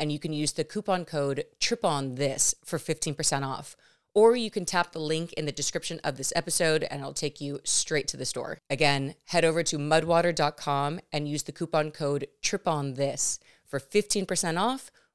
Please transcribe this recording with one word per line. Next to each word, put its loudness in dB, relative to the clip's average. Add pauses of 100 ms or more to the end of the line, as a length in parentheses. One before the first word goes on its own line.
and 0
you -2
can -4
use -2
the -2
coupon -2
code -2 (160)
Trip 0
On 0
This 0
for -4
fifteen -2
percent 0
off. -8 (360)
Or 8
you -2
can -4
tap 0
the -10
link -2
in -4
the -4
description -4
of -4
this -4
episode 2
and -6
it'll -8
take -4
you -6
straight 0
to -4
the -6
store. -6 (100)
Again, 2 (120)
head 2
over 4
to -2
mudwater 4
dot 0
com -2 (120)
and -2
use -4
the -12
coupon -2
code -2 (160)
Trip -2
On 0
This -2 (260)
for -6
fifteen 0
percent 0
off, 0 (240)